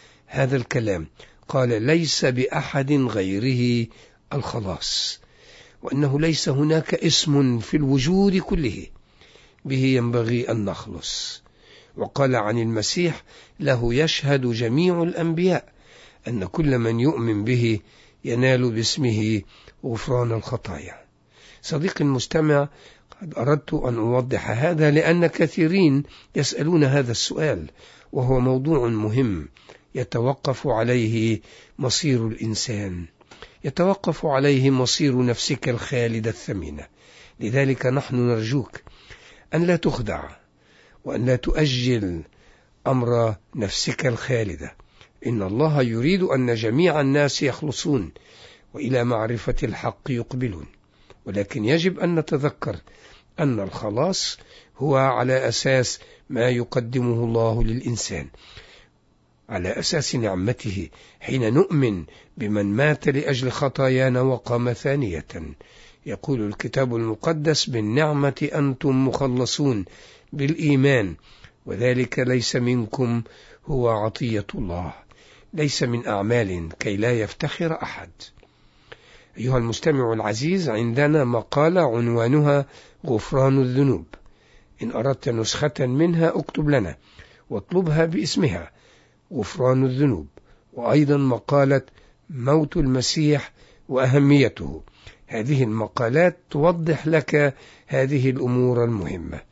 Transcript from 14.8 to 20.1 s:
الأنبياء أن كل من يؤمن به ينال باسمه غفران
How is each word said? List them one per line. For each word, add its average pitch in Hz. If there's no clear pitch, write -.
الأنبياء 170
أن 110
كل 139
من 117
يؤمن 117
به 117
ينال 127
باسمه 110
غفران 120